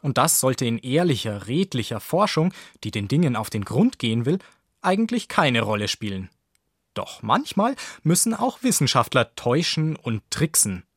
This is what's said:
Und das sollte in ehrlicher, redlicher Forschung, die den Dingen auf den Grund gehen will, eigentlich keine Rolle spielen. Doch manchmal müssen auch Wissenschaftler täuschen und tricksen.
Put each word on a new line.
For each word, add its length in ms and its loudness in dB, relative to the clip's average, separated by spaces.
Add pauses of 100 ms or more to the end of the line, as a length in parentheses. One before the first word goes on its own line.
Und 160 0
das 200 4
sollte 260 0
in 140 0
ehrlicher, 680 0
redlicher 500 -2
Forschung, 540 0 (320)
die 80 -6
den 160 -4
Dingen 260 2
auf 160 -4
den 140 -4
Grund 340 2
gehen 260 0
will, 140 0 (420)
eigentlich 460 0
keine 360 2
Rolle 260 0
spielen. 400 -6 (680)
Doch 280 -10
manchmal 520 0 (300)
müssen 280 2
auch 300 -4
Wissenschaftler 720 2
täuschen 640 0
und 340 -4
tricksen. 540 0 (120)